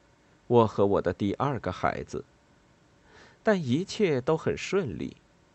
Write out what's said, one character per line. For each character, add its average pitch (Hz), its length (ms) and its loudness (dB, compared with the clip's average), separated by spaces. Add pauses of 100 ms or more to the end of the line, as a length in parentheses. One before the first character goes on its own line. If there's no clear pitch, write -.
(460)
我 117 200 6
和 101 200 2
我 98 160 2
的 90 100 0
第 98 220 -2
二 135 260 -4
个 92 100 -6
孩 - 320 -2
子。 - 220 -10 (1160)
但 196 200 2
一 139 220 0
切 160 380 0
都 160 160 0
很 85 180 -2
顺 165 420 -4
利。 - 200 -8 (360)